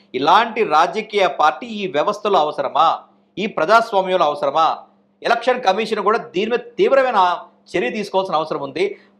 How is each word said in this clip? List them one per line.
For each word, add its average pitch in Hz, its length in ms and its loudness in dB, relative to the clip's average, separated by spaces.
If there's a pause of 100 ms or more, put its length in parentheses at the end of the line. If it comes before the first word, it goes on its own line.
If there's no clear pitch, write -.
(140)
ఇలాంటి 208 500 2
రాజకీయ 180 640 0
పార్టీ 160 400 0
ఈ 208 200 -8
వ్యవస్థలో 190 520 0
అవసరమా? 147 600 0 (400)
ఈ 180 80 -4
ప్రజాస్వామ్యంలో 185 800 2
అవసరమా? 143 540 0 (440)
ఎలక్షన్ 233 400 0
కమిషన్ 208 380 0
కూడా 208 180 0
దీని 214 320 -4
మీద 240 80 0 (200)
తీవ్రమైన 220 600 2 (380)
చర్య 233 140 -2
తీసుకోవాల్సిన 190 440 -2
అవసరం 156 260 -4
ఉంది. 139 380 -6 (200)